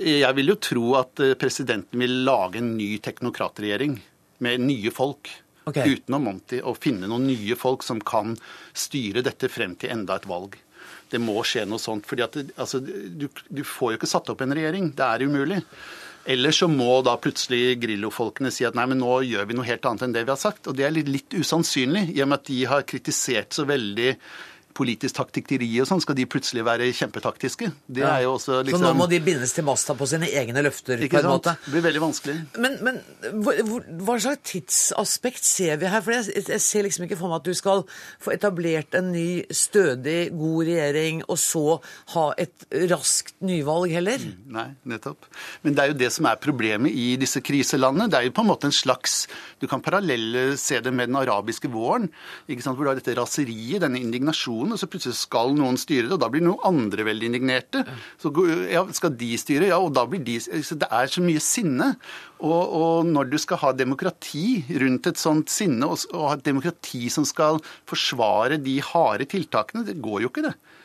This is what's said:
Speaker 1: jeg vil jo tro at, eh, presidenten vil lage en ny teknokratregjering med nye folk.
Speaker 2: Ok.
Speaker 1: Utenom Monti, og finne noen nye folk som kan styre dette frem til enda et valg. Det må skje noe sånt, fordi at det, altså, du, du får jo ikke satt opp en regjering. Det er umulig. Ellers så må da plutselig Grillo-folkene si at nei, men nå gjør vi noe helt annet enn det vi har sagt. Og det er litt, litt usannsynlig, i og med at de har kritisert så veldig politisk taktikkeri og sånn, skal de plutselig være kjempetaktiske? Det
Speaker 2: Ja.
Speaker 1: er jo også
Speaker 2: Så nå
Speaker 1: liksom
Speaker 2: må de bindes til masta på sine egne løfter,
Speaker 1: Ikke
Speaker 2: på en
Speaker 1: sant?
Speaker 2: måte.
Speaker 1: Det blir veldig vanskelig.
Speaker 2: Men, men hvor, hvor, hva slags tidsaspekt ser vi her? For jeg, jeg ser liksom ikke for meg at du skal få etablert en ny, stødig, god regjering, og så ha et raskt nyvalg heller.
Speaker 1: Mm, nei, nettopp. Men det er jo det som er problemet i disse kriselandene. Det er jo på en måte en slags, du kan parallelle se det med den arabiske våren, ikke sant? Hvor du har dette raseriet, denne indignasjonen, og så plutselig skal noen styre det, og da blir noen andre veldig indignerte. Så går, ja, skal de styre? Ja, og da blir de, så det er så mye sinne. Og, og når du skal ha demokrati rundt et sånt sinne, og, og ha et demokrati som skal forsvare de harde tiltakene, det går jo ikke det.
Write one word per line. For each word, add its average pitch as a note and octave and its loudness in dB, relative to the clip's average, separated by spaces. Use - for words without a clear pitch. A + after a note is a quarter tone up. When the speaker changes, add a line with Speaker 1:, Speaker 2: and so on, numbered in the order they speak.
Speaker 1:
jeg C#3 4
vil C#3 2
jo G#3 4
tro B2 0
at, B2+ 0
eh, C3+ 6
presidenten B2 -2
vil B2+ 0
lage B2+ 2
en A#2 -2
ny G#2+ -2
teknokratregjering A2 -4
med B2 0
nye A#2+ 0
folk. C3+ -4
Speaker 2:
Ok. D3 -4
Speaker 1:
Utenom C3+ 0
Monti, G2 -6
og A#2 -6
finne G2+ -2
noen B2 0
nye A2+ 0
folk B2+ 0
som A2+ -4
kan A2 -2
styre A#2 -4
dette C3 -2
frem G2 -4
til B2+ -6
enda F#2+ -2
et F#2 -8
valg. F#2+ -8
Det A#2+ -2
må A2 0
skje G#2+ -2
noe A2 -4
sånt, A2 -6
fordi A#2+ -2
at A#2 -2
det, C#3+ -8
altså, B2+ -4
du, E3+ -8
du C#3+ -8
får - -2
jo A2+ -4
ikke - -2
satt E3 0
opp A2 -4
en C3+ 0
regjering. D#3+ -2
Det C#3 2
er A#2+ 2
umulig. D3 0
Ellers C3 2
så F#3 4
må C3 4
da B2 6
plutselig B2 0
Grillo-folkene A2 -2
si B2 -2
at A2+ 0
nei, A#2+ 0
men C3 2
nå B2 4
gjør A2 0
vi A2+ -4
noe A#2+ -2
helt A#2 -2
annet A2+ 0
enn B2+ -2
det A#2 0
vi C3+ 0
har C3+ -4
sagt. - -2
Og D3+ -4
det C3+ 0
er D#3 2
litt, D3 0
litt C#3 -4
usannsynlig, D#3+ 2
i C#3 2
og C#3 2
med C#3 2
at - -20
de B2+ -2
har C3+ 2
kritisert B2+ -2
så D3+ -2
veldig B2+ 0
politisk B2 -2
taktikkeri B2+ -2
og C3 2
sånn, - 2
skal C#3+ 0
de B2+ 2
plutselig A#2+ -4
være A#2 2
kjempetaktiske? B2+ -4
Det C3 -4
Speaker 2:
Ja. C#3+ 2
Speaker 1:
er B2+ 2
jo B2+ 2
også C3 0
Speaker 2:
Så C3 0
nå C3+ -2
Speaker 1:
liksom E3+ 4
Speaker 2:
må F3 4
de F3 4
bindes D3 0
til E3 -2
masta C#3 0
på C3 -2
sine D#3+ 0
egne C3 0
løfter, C3 0
Speaker 1:
Ikke D3+ 2
Speaker 2:
på D3 6
en E3+ 2
Speaker 1:
sant? C3+ 6
Speaker 2:
måte. E3+ 2
Speaker 1:
Det C#3 -8
blir E3+ 2
veldig D3+ 2
vanskelig. D#3 -2
Speaker 2:
Men, B3+ 0
men A#3+ -2
hvor, A#3 4
hvor, A3+ -2
hva A#3+ 2
slags C4+ -2
tidsaspekt - 0
ser D#3 2
vi E3 0
her? G#3 2
For G3 -2
jeg, G#3+ -2
jeg - 0
ser G#3 2
liksom F3+ -2
ikke F3+ -4
for F3 -4
meg E3 -2
at F3 -6
du F3+ 0
skal G3 2
få - -2
etablert E3+ 0
en F#3 0
ny, E3+ -2
stødig, D#3+ 2
god D#3+ 0
regjering, D#3+ 0
og E3 -2
så D3+ 0
ha E3 2
et - -6
raskt - 0
nyvalg E3+ 0
heller. F#3 0
Speaker 1:
Mm, B2 -10
nei, A2+ -6
nettopp. B2 -10
Men D3 4
det C#3+ 6
er C#3+ 4
jo C#3 -4
det B2 4
som D#3+ 0
er A2+ 4
problemet A#2 2
i B2 0
disse C3 0
kriselandene. C#3+ 2
Det D3 4
er B2 2
jo - -8
på G#3+ 0
en G#3+ 6
måte C#3+ 2
en - 0
slags, - 0
du B2+ -4
kan B2+ -2
parallelle C3 2
se B2+ 0
det B2+ -2
med B2 0
den C3+ 0
arabiske A2+ 0
våren, D#3 0
ikke B2 -6
sant? C3 -2
Hvor D3 0
du C#3 2
har C3+ 0
dette A#2+ -2
raseriet, A#2+ -2
denne B2+ 0
indignasjonen, B2+ -2
og F#3+ -4
så F#3 -4
plutselig B2+ -6
skal B2 0
noen C3 2
styre B2+ 0
det, F#3+ 0
og E3 2
da A#2 2
blir D3 0
noen F3 2
andre A2 2
veldig A2 -2
indignerte. B2+ 0
Så D#3 -4
går, E3+ 4
ja, E3+ 4
skal D3+ 0
de A#2 -4
styre? D3+ 2
Ja, F3 4
og E3 0
da B2+ 4
blir D3+ -4
de, A#2 -2
så D#3 -6
det - 0
er B2 2
så F3+ -2
mye D#3+ 4
sinne. E3+ 2
Og, E3 2
og E3 4
når C#3+ 2
du D3 0
skal E3 0
ha C3+ 4
demokrati D3 0
rundt C3 2
et E3+ 0
sånt D#3 2
sinne, C#3+ 2
og, F3 -2
og D#3+ -2
ha D3 0
et B2+ -6
demokrati C3+ -2
som D3+ 2
skal D#3 2
forsvare A#2+ 2
de C3+ 0
harde C3+ 2
tiltakene, G3 -2
det F#3+ -6
går G#2+ -2
jo B2+ -2
ikke D4+ -4
det. - -4